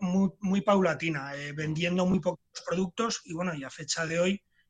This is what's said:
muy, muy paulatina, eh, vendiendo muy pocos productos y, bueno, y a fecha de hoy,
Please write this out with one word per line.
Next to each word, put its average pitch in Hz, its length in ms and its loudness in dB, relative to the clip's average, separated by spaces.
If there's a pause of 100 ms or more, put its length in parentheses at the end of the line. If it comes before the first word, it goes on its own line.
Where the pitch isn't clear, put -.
muy, 190 300 2 (100)
muy 196 220 2
paulatina, 160 720 2
eh, 143 160 -8
vendiendo 165 540 0
muy 190 140 4
pocos 175 200 -2 (260)
productos 190 580 -2
y, 175 100 -12
bueno, 175 200 -4
y 139 100 -8
a 127 60 -12
fecha 160 360 -6
de 165 140 0
hoy, 190 220 2 (280)